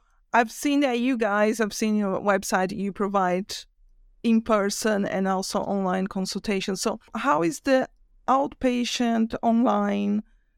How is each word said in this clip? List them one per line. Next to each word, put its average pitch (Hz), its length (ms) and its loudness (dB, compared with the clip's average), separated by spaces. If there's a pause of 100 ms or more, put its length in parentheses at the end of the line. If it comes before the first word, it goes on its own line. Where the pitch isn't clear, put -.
(320)
I've 233 180 4
seen 285 300 0
that 247 200 2
you 254 180 0
guys, 214 420 2
I've 208 140 -2
seen 214 220 0
your 196 240 0
website, 190 540 0
you 196 160 -4
provide 190 640 -2 (680)
in-person 214 840 2
and 190 240 -2
also 190 320 -2
online 190 460 -2
consultation. 190 720 -4
So 214 240 -4 (140)
how 277 280 0
is 339 180 -2
the 262 260 2 (400)
outpatient 240 1160 0
online, 208 800 2 (360)